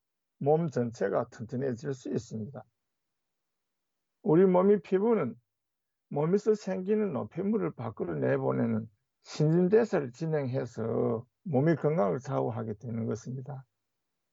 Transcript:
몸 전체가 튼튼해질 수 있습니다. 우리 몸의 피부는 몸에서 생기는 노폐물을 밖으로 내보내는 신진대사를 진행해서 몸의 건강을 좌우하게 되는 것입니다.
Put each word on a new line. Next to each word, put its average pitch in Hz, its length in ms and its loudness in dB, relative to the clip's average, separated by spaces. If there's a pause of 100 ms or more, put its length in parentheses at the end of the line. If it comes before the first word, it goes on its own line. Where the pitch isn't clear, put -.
(400)
몸 156 300 2
전체가 123 600 -2
튼튼해질 127 640 -6
수 131 160 -10
있습니다. 117 540 -8 (1600)
우리 185 220 6
몸의 190 360 6
피부는 190 540 0 (720)
몸에서 180 460 2
생기는 196 580 -2
노폐물을 170 580 -2
밖으로 160 440 -6
내보내는 131 720 0 (360)
신진대사를 180 880 2
진행해서 123 1120 -2 (180)
몸의 151 320 2
건강을 165 440 0
좌우하게 123 560 -4
되는 113 300 -6
것입니다. 131 580 -8 (680)